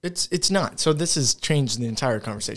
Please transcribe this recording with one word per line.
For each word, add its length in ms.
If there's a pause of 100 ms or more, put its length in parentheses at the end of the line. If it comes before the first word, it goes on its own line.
It's, 280
it's 200
not. 300
So 120
this 220
has 200
changed 460
the 60
entire 340
conversation. 360